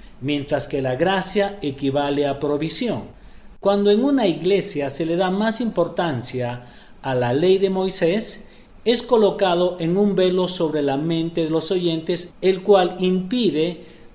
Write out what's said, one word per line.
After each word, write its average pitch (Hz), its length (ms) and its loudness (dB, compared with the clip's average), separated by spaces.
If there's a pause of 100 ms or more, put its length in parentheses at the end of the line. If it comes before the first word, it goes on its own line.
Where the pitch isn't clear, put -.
(200)
mientras 139 480 -2
que 139 140 -4
la 127 140 -2
gracia 190 680 0
equivale 143 640 -2
a 139 140 -2
provisión. 151 640 -2 (560)
Cuando 202 320 4
en 220 120 4
una 269 220 2
iglesia 160 640 0
se 165 160 -4
le 165 100 0
da 185 140 2
más 214 320 0
importancia 127 1040 -2 (380)
a 135 100 -2
la 123 200 0
ley 185 260 4
de 190 100 2
Moisés, 190 800 -2 (360)
es 233 160 2
colocado 180 800 2
en 165 160 0
un 202 180 2
velo 185 360 2
sobre 156 320 0
la 139 160 0
mente 165 480 -2
de 156 40 -4
los 160 220 -2
oyentes, 175 720 -2
el 185 220 0
cual 185 360 4
impide 185 840 0 (300)